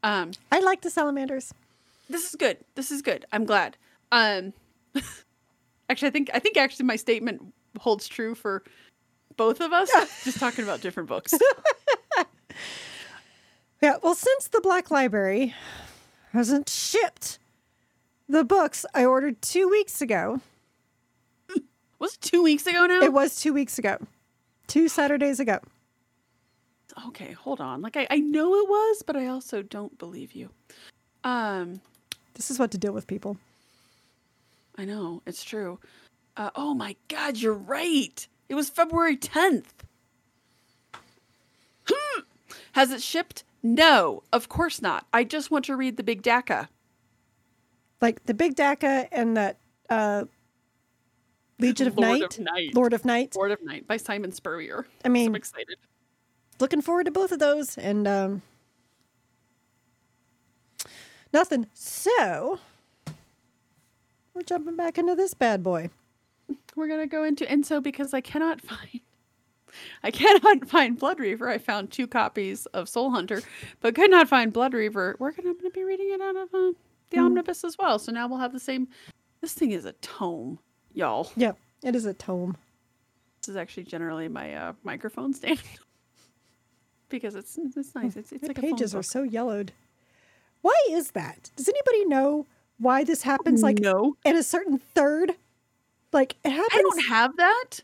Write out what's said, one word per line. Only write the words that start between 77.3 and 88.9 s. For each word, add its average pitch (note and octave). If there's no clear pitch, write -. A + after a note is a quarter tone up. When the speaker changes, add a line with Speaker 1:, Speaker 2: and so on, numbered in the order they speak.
Speaker 1:
as E4+
well. D4
So A3
now A#3
we'll B3+
have B3+
the C4
same. C4
This D#4+
thing C#4
is E3
a F#2+
tome, E3
y'all. D3
Speaker 2:
Yeah, A3+
it B3
is A#3
a G3
tome. F3+
Speaker 1:
This -
is G3
actually F3+
generally D#3+
my, C#3+
uh, D#2+
microphone C4+
stand -
<laughs> -
because A3
it's, -
it's C#4
nice. A#3+
It's, G#3+
it's C4
Speaker 2:
The D4+
Speaker 1:
like C#4
a -
phone D4+
Speaker 2:
pages A3+